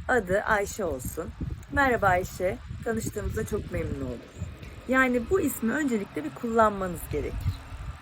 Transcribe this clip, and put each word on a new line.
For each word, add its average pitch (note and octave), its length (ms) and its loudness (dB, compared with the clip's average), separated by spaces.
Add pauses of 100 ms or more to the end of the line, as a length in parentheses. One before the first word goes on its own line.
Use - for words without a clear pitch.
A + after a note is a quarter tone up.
adı F#3+ 340 4
Ayşe G3+ 420 0
olsun. D#3+ 460 -4 (420)
Merhaba C4 340 4
Ayşe, F#3 500 2 (280)
tanıştığımıza G#3+ 600 -2
çok G#3 260 -4
memnun D3+ 280 -2
oldum." B2 440 -8 (440)
Yani B3 420 4
bu F#4+ 100 6
ismi A#3 320 0
öncelikle A#3 520 0
bir D4+ 100 -6
kullanmanız G#3 680 2 (120)
gerekir. - 420 -2 (480)